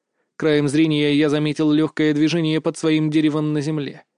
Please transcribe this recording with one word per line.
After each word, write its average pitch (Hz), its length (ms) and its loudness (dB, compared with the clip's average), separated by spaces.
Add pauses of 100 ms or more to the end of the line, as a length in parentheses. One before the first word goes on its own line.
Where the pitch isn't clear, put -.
(360)
Краем 147 320 2
зрения 147 460 2
я 151 160 2
заметил 151 420 0
легкое 151 400 0
движение 156 480 0
под 160 160 -4
своим 156 340 0
деревом 151 440 0
на 151 80 -2
земле. 147 420 -8 (140)